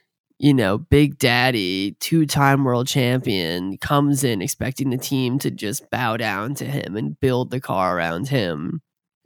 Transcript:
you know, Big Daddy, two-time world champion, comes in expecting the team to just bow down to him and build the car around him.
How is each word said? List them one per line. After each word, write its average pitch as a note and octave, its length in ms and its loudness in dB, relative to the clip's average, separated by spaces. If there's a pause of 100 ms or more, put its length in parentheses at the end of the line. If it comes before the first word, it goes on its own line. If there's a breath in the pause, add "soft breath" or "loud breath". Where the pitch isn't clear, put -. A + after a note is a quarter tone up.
(380)
you C#3+ 160 4
know, G#2+ 240 2
Big C#3+ 400 2
Daddy, A2+ 800 2
two-time C#3+ 640 2
world B2+ 240 0
champion, G2 880 -2
comes C#3+ 460 2
in A#2 180 0
expecting A#2+ 480 -4
the B2 80 -2
team C3 420 -2
to C3+ 120 -2
just - 380 -8
bow A2+ 280 -2
down A2 380 -4
to - 100 -8
him A#2 300 -6
and C#3+ 240 -6
build B2+ 320 0
the B2+ 100 -4
car F#2 360 -2
around E2+ 320 -2
him. F#2 520 -2 (440)